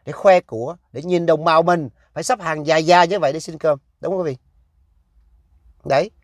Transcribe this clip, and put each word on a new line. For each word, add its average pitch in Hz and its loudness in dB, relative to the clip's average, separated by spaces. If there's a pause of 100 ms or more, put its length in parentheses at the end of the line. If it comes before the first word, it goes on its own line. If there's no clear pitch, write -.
để 143 -12
khoe 185 4
của, 123 -8 (160)
để 139 -14
nhìn 175 0
đồng 160 2
bào 165 4
mình 165 0 (240)
phải 156 -10
sắp 240 -2
hàng 156 -6
dài 160 2
dài 175 6
như 196 -4
vậy 143 0
để 160 -8
xin 160 -14
cơm. 147 -2 (220)
Đúng 170 -6
không 190 -4
quý 165 -4
vị? 127 -10 (1500)
Đấy. 143 -2 (120)